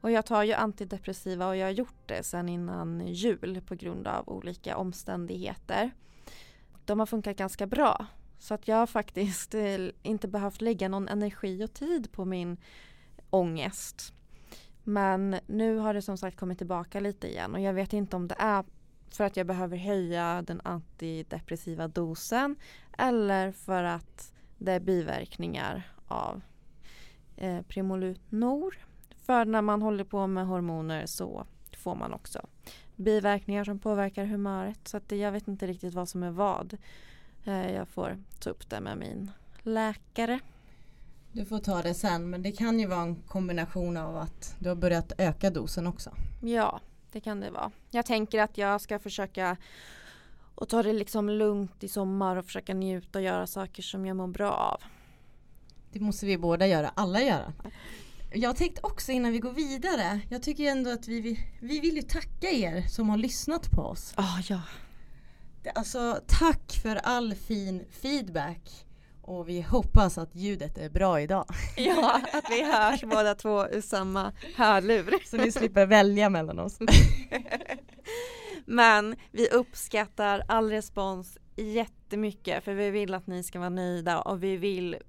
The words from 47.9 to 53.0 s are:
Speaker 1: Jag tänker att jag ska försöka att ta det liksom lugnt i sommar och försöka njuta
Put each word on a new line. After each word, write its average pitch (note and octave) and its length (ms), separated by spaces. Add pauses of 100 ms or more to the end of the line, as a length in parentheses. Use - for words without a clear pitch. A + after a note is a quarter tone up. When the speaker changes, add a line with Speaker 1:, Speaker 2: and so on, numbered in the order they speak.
Speaker 1:
Jag A#3 160
tänker G#3+ 360
att G#3+ 160
jag G3+ 220
ska G#3 180
försöka F#3+ 580 (960)
att - 140
ta A3+ 140
det G#3+ 100
liksom G#3 380
lugnt G#3 540
i G3 40
sommar F#3+ 480
och F3+ 80
försöka - 300
njuta F#3+ 440